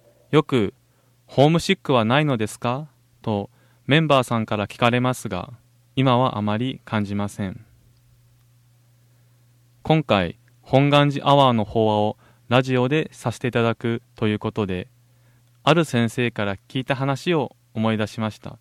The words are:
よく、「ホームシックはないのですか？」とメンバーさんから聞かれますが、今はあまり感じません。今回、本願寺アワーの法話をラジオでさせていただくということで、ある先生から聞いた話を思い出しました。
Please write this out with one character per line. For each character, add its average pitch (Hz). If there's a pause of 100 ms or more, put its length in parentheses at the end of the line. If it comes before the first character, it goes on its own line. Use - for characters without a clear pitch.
(320)
よ 151
く、 110 (540)
「ホ 131
ー 151
ム 170
シ -
ッ -
ク -
は 117
な 120
い 156
の 139
で 107
す -
か？」 131 (320)
と 104 (360)
メ 139
ン 160
バ 139
ー -
さ 120
ん 110
か 107
ら 101
聞 -
か 123
れ 123
ま 127
す -
が、 92 (420)
今 131
は 127
あ 104
ま 104
り 127
感 107
じ 101
ま 101
せ 101
ん。 - (2250)
今 156
回、 95 (240)
本 139
願 143
寺 139
ア 139
ワ 135
ー -
の 113
法 110
話 107
を 104 (320)
ラ 127
ジ 131
オ 127
で 156
さ -
せ -
て -
い 117
た 120
だ 117
く 117 (140)
と 113
い 107
う 104
こ 110
と 107
で、 92 (720)
あ 147
る 165
先 117
生 120
か 107
ら 101 (100)
聞 131
い -
た 135
話 135
を 143 (180)
思 110
い 107
出 107
し -
ま 110
し -
た。 104